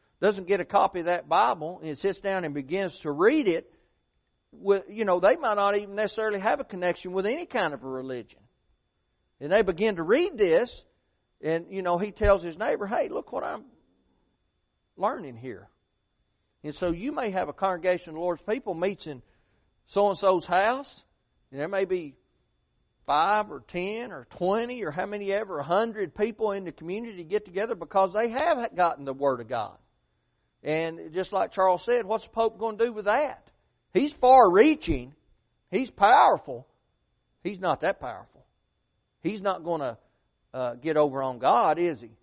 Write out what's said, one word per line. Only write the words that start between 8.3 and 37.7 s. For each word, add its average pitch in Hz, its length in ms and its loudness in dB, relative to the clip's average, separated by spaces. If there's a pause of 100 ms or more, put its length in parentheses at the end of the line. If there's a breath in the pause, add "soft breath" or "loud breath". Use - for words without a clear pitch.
And 143 100 -10
they 214 120 4
begin 190 340 0
to 165 80 -4
read 285 340 2
this, 196 460 2 (580)
and, 165 260 -4
you 190 140 -8
know, 175 160 0
he 202 140 -4
tells 202 300 4
his 165 140 -10
neighbor, 208 300 -2
"Hey, - 220 -2
look - 240 -8
what - 100 -6
I'm - 220 -10 (1300)
learning 190 400 -4
here." 117 320 -14 (960)
And 147 100 -10
so 175 200 -4
you 202 180 -6
may 262 200 -4
have 185 180 -2
a 139 40 -12
congregation 180 580 -2
of 156 40 -14
the 160 60 -10
Lord's 175 220 -4
people 214 320 -6
meets 160 340 -4
in 131 140 -12 (640)
so-and-so's 196 600 2
house, 220 580 -2 (460)
and 135 100 -12
there 156 80 -4
may 196 160 -2
be 175 300 -4 (920)
five 196 440 2
or 139 160 -12
ten 208 460 -8
or 135 180 -16
twenty 226 540 -2
or 151 80 -6
how 185 120 -4
many 202 280 -6
ever, 196 260 -4
a 135 60 -6
hundred 202 500 -2
people 214 380 -2
in 196 120 -6
the 165 80 -8
community 190 520 -10
get 208 200 -4
together 202 300 -2
because 180 380 0
they 226 160 0
have 254 480 -2
gotten 165 280 0
the 135 80 -6
Word 135 280 0
of 110 80 -12
God. 107 280 -6 (840)
And 165 500 -4
just 185 200 -4
like 196 180 0
Charles 190 340 2
said, 233 220 0
what's 214 180 -4
the - 60 -20
Pope 226 260 0
gonna 214 220 -6
do 233 140 2
with 208 140 -6
that? 254 440 0 (420)
He's 285 220 2
far-reaching. 202 1000 6 (560)
He's 240 200 -2
powerful. 202 760 4 (760)
He's 185 180 -6
not 170 220 0